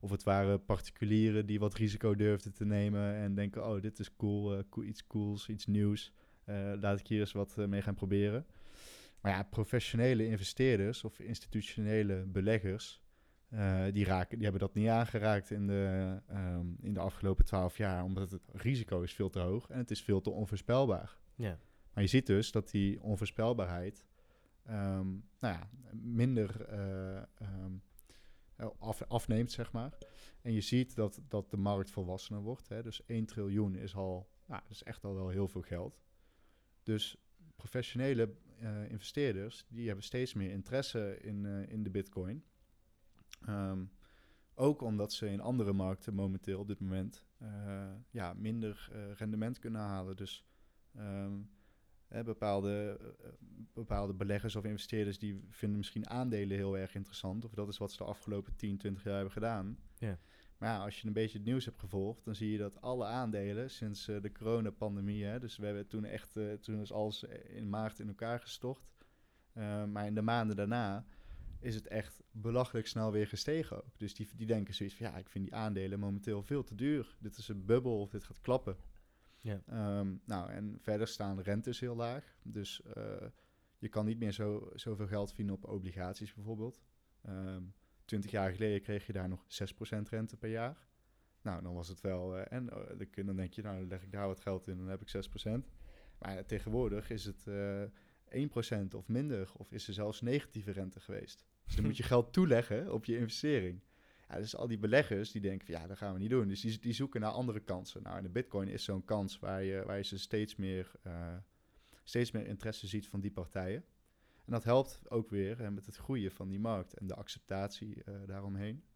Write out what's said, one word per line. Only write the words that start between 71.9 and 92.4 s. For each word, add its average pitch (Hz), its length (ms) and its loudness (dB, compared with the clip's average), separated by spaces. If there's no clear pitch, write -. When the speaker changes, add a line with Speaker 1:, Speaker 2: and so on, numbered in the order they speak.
Speaker 1:
belachelijk 113 560 0
snel 110 260 0
weer 107 140 4
gestegen 151 580 -2
ook. - 140 -20
Dus 104 160 -6
die, 107 220 -8
die 113 100 -6
denken 107 280 2
zoiets 101 200 -4
van, 113 120 -8
"Ja, 98 100 -6
ik 92 120 -10
vind 98 160 -4
die 101 100 -6
aandelen 101 440 -2
momenteel 101 440 -2
veel 139 220 -2
te - 100 -12
duur. 131 460 0
Dit 107 160 -10
is - 120 -12
een 98 160 -6
bubbel 117 360 4
of 101 100 -4
dit 101 140 -8
gaat - 160 -14
klappen." 123 360 0
Speaker 2:
Ja. 101 280 -4
Speaker 1:
Ehm, 101 480 0
nou, 95 260 -4
en 101 300 -6
verder 107 280 2
staan 98 320 -2
rentes 104 400 0
heel 120 160 -4
laag. 117 460 -4
Dus, 107 400 -6
eh, 107 440 -8
je 113 100 -6
kan 107 160 0
niet 113 140 0
meer 110 140 0
zo, 104 420 -2
zoveel 107 320 -4
geld 101 220 0
verdienen 101 260 -2
op 98 140 -10
obligaties 95 680 -6
bijvoorbeeld. 110 480 -8
Ehm, 92 400 -6
twintig 101 260 -4
jaar 98 220 2
geleden 104 300 2
kreeg 104 240 -4
je 107 60 -6
daar 92 160 -2
nog 90 180 -6
zes - 280 -6
procent 107 340 -4
rente 110 280 -4
per 110 140 -4
jaar. 117 360 -4
Nou, 90 200 -4
dan 87 120 -6
was 87 140 -6
het 92 120 -10
wel, 92 360 -2
eh, 95 220 -6